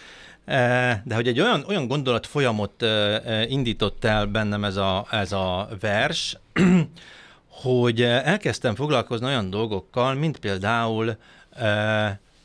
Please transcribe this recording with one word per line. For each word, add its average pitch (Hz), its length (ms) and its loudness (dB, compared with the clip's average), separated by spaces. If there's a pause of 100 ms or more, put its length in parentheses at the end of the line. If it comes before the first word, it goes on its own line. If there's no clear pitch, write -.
(440)
Eh, 123 600 2
de 117 100 -6
hogy 117 140 0
egy 123 120 2
olyan, 190 280 2
olyan 185 180 -2
gondolatfolyamot, 120 960 0
eh, 107 320 2
eh, 110 360 -2
indított 120 540 -2
el 107 220 2
bennem 104 380 -2
ez 98 120 -2
a, 98 340 0
ez 98 220 -2
a 95 360 -2 (120)
vers, 117 560 -2 (160)
<clears throat> - 80 0 (880)
hogy, 123 540 2
eh, 120 240 2
elkezdtem 147 480 0
foglalkozni 123 520 -2
olyan 117 240 -2
dolgokkal, 110 640 -2
mint 147 240 -2
például, 110 800 -2 (340)
eh, 107 680 0 (280)